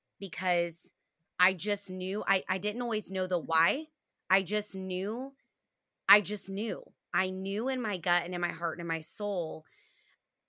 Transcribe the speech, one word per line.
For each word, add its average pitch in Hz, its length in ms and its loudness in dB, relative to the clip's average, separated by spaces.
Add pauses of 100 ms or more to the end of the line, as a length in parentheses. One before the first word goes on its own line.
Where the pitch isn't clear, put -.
(180)
because 175 720 0 (460)
I 190 160 6
just 202 340 -2
knew, 185 380 -4
I, 196 200 2
I 190 120 -2
didn't 208 240 -2
always 220 280 -2
know 190 160 0
the 180 120 2
why. 165 480 2 (420)
I 196 140 4
just 202 340 -2
knew, 196 560 -4 (760)
I 208 140 8
just 190 300 -6
knew. 196 340 -4 (300)
I 185 160 0
knew 196 380 -2
in 262 120 -2
my 214 160 -2
gut 175 300 2
and 180 80 -6
in 175 80 -2
my 170 100 0
heart 165 240 -4
and 170 60 -8
in 170 40 -4
my 165 140 -2
soul 165 640 -4 (840)